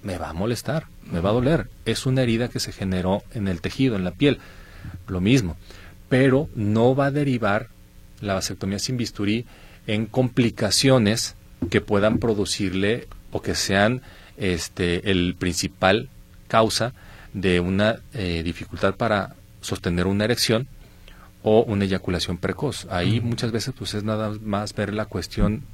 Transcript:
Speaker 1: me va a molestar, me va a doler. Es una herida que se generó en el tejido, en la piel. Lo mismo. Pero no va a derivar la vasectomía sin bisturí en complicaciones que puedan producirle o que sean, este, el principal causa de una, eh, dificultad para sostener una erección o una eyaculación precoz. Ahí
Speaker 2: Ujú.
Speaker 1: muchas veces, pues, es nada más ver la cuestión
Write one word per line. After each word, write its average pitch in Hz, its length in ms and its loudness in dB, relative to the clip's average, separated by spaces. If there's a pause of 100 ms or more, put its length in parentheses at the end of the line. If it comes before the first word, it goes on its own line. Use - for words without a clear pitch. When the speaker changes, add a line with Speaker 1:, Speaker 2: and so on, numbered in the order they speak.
Speaker 1:
me 95 140 -6
va 80 140 -8
a 80 40 -12
molestar, 113 520 -4 (260)
me 85 80 -2
va 90 80 2
a 107 60 4
doler. 123 340 2 (160)
Es 113 220 -2
una 131 160 2
herida 117 260 0
que 120 120 -6
se - 120 -6
generó 92 500 0 (120)
en 104 140 -2
el 87 120 -2
tejido, 120 360 0
en 92 80 -2
la 90 80 -2
piel. 135 260 2 (720)
Lo 92 120 -2
mismo. 101 380 2 (500)
Pero 135 460 4
no 113 400 4
va 139 120 2
a 139 40 2
derivar 120 580 0 (540)
la 98 120 0
vasectomía 98 440 -4
sin 127 200 -4
bisturí 107 460 -2 (420)
en 110 200 0
complicaciones 117 1300 2 (340)
que 107 100 4
puedan 107 380 2
producirle 101 920 0 (220)
o - 120 -4
que 90 120 -2
sean, 104 480 2 (340)
este, 90 760 -2
el 87 280 2
principal 95 720 2 (400)
causa 113 440 2 (420)
de 90 260 2
una, 101 360 2 (180)
eh, 87 280 -4
dificultad 90 520 -2
para 107 400 -2 (260)
sostener 87 460 -2
una 101 180 0
erección 117 420 0 (760)
o 107 200 6
una 101 220 2
eyaculación 90 540 -2
precoz. - 520 -4
Ahí 95 280 0
Speaker 2:
Ujú. 120 100 -2
Speaker 1:
muchas 117 240 -2
veces, 117 240 -4
pues, - 180 -8
es 104 100 -4
nada 107 280 -2 (100)
más 104 320 -4
ver 101 200 -2
la 107 120 -2
cuestión 104 560 -2 (120)